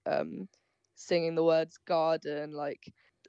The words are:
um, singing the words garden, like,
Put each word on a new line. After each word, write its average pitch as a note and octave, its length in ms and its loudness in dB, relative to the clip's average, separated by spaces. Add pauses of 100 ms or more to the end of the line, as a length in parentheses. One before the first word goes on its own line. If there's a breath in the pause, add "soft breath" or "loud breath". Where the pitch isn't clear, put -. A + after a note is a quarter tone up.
um, D#3+ 420 -2 (460)
singing E3 400 0
the E3 80 2
words D#3+ 420 2
garden, D#3 680 0
like, D3 380 -8 (380)